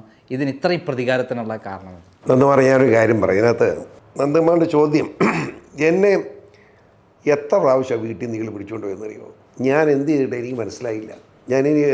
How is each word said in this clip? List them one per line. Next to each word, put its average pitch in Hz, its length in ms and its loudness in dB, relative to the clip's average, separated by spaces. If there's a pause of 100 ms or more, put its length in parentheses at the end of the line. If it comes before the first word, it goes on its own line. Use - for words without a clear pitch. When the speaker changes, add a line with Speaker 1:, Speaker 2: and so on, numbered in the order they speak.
(340)
Speaker 1:
ഇതിന് 139 200 -4
ഇത്രയും 175 340 -4
പ്രതികാരത്തിനുള്ള 123 680 -4 (120)
കാരണം? 92 340 -14 (280)
Speaker 2:
നന്ദകുമാർ, 131 320 4 (100)
ഞാനൊരു 131 260 4
കാര്യം 113 260 4
പറയാം. 95 180 2
ഇതിനകത്ത് 113 300 2 (500)
നന്ദകുമാറിൻ്റെ 160 560 2
ചോദ്യം, 151 320 2 (120)
<clears throat> 156 680 -2
എന്നെ 190 240 4 (1200)
എത്ര 147 280 -2
പ്രാവശ്യം 131 420 0
വീട്ടിൽ 113 200 -8
നിന്ന് 117 120 -8
നിങ്ങൾ 110 180 -6
പിടിച്ചുകൊണ്ട് 101 340 -12
പോയെന്നറിയുമോ? 104 420 -12 (380)
ഞാൻ 151 160 2 (100)
എന്ത് 143 180 -2
ചെയ്തിട്ട് 131 280 0
എനിക്ക് 123 220 -8
മനസ്സിലായില്ല. 110 500 -10 (400)
ഞാനിനി 147 300 2 (120)